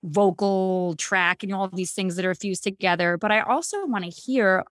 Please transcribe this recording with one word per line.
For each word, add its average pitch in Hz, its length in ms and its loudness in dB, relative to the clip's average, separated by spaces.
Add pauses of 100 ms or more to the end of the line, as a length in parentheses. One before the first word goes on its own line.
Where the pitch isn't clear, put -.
vocal 185 960 2
track 185 460 0
and 196 100 -4
all 196 120 -2
of 185 100 -8
these 180 160 -4
things 185 240 -4
that 185 100 -2
are 185 100 0
fused 190 280 -6
together. 175 540 0
But 208 140 0
I 214 100 4
also 349 460 -2
wanna 202 220 -2
hear 196 600 2